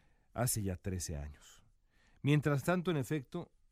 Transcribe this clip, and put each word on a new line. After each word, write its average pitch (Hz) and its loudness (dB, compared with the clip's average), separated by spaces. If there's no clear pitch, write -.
hace 117 0
ya 95 -2
trece 87 -4
años. - -12
Mientras 143 4
tanto, 180 2
en 156 2
efecto, 156 -4